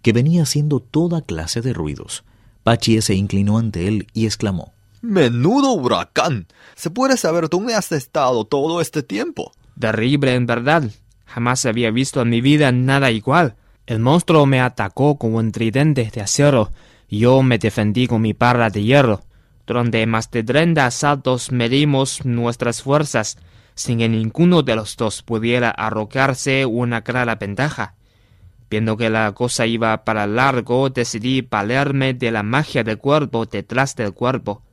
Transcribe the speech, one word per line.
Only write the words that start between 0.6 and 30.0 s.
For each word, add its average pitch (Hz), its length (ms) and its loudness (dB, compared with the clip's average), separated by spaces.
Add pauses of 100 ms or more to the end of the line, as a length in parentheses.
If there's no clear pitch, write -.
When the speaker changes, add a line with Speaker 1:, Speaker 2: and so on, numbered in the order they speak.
Speaker 1:
toda 165 400 -2
clase 80 400 -6
de 127 100 -4
ruidos. 76 540 -8 (380)
Bachie 113 400 2
se 107 100 0
inclinó 101 460 0
ante 98 280 -4
él 104 240 -2
y 110 140 -2
exclamó: 101 480 -4 (300)
Speaker 2:
"¡Menudo 190 720 2
huracán! 120 720 -2 (260)
¿Se - 160 -10
puede 254 260 0
saber 165 320 0
dónde 208 280 -2
has 202 160 -2
estado 131 540 -2
todo 160 360 -2
este 151 220 -4
tiempo?". - 480 -8 (280)
Speaker 3:
Terrible, 127 540 0
en 123 140 0
verdad. 123 420 0 (360)
Jamás 120 420 -2
había 113 240 0
visto 131 320 -2
en 117 60 2
mi 117 120 2
vida 143 300 4
nada 131 400 2
igual. 131 440 0 (300)
El 110 140 -2
monstruo 147 480 4
me 131 140 4
atacó 127 580 0
con 113 160 -2
un 113 160 0
tridente 120 600 0
de 110 100 -8
acero 135 500 2 (360)
y 104 120 -4
yo 127 240 6
me 123 160 2
defendí 107 480 0
con 113 160 0
mi 107 100 0
barra 120 380 2
de 104 100 -4
hierro. 120 400 4 (460)
Durante 117 400 0
más 110 240 -2
de 117 120 -2
treinta 147 440 2
asaltos 131 640 -2
medimos 135 720 0
nuestras 120 560 -2
fuerzas, 139 560 -2 (380)
sin 117 240 -4
que 113 100 2
ninguno 139 540 2
de 127 120 0
los 107 200 -8
dos 110 260 -4
pudiera 117 480 0
arrojarse 131 960 -2
una 117 380 -2
clara 120 320 -2
ventaja. 110 580 -6 (760)
Viendo 110 280 -2
que 113 120 0
la 110 240 0
cosa 120 340 -2
iba 113 360 -2